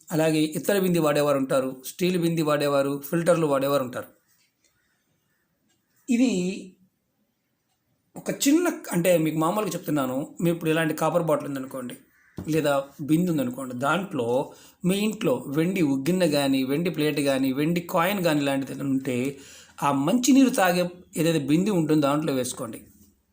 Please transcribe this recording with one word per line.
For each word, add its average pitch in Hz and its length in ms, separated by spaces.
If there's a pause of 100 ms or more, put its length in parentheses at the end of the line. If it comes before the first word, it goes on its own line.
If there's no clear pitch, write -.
(120)
అలాగే 156 280
ఇత్తడి 156 400
బింది 180 180
వాడేవారు 147 400
ఉంటారు, 131 480
స్టీల్ 180 320
బింది 165 240
వాడేవారు, 143 680
ఫిల్టర్లు 165 360
వాడేవారు 139 360
ఉంటారు. 120 240 (2000)
ఇది 202 640 (1400)
ఒక - 140
చిన్న, 302 500 (120)
అంటే 175 260
మీకు 156 200
మామూలుగా 185 320
చెప్తున్నాను, 147 720
మీరు 170 140
ఇప్పుడు 165 160
ఇలాంటి 156 240
కాపర్ 160 280
బాటిల్ 143 260
ఉందనుకోండి, 131 460 (540)
లేదా 147 360 (180)
బింది 160 280
ఉందనుకోండి, 127 440
దాంట్లో 139 760 (320)
మీ 185 140
ఇంట్లో 165 480
వెండి 165 360
ఉగ్గిన్నె 151 460
కానీ, 139 360
వెండి 151 260
ప్లేట్ 151 300
కానీ, 135 320
వెండి 156 280
కాయిన్ 180 440
కానీ 156 160
ఇలాంటిది 139 400
ఉంటే 135 580 (440)
ఆ 143 100
మంచినీరు 247 580
తాగే 180 400 (260)
ఏదైతే 165 220
బింది 156 320
ఉంటుందో 156 300
దాంట్లో 143 320
వేసుకోండి, 123 480 (520)